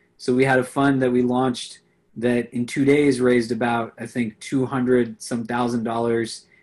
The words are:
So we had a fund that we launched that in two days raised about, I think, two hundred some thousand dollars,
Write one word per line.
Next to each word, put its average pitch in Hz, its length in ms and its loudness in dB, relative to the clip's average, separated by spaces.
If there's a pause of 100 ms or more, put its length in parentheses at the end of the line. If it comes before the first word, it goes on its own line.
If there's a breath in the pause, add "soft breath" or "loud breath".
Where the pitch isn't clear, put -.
(160)
So - 180 -2
we 131 100 4
had 131 160 2
a 123 40 0
fund 139 380 0
that 127 80 2
we 123 120 2
launched 123 580 -2 (360)
that 120 360 -2
in 120 140 -4
two 139 180 -2
days 139 360 4
raised 123 300 2
about, 117 480 -2
I 117 80 -10
think, 117 320 -6
two 131 280 -2
hundred 123 540 0
some 117 240 -6
thousand 120 380 -2
dollars, 117 640 -2 (160 soft breath)